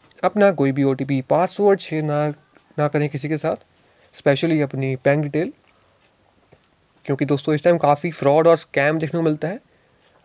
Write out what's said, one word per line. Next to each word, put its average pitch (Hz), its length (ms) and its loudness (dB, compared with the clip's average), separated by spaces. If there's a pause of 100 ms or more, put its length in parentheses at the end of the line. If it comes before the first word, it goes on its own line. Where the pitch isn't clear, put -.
(240)
अपना 202 280 2
कोई 139 200 0
भी 139 120 -2
ओटीपी, 135 380 -2
पासवर्ड 185 580 0
शेयर 156 240 -6
ना, 151 240 -2 (520)
ना 151 80 0
करें 147 220 -2
किसी 147 200 -8
के 156 80 -4
साथ, 160 180 -4 (600)
specially 156 480 0
अपनी 135 320 -4
बैंक 143 280 2
डिटेल, 151 280 -4 (1500)
क्योंकि 143 200 -2
दोस्तों, 143 300 0
इस 147 80 -4
टाइम 175 140 4
काफ़ी 147 340 0
फ्रॉड 156 360 2
और 165 80 8
स्कैम 156 440 -2
देखने 160 200 -4
को 165 40 -2
मिलता 151 240 -2
है 202 120 -8 (640)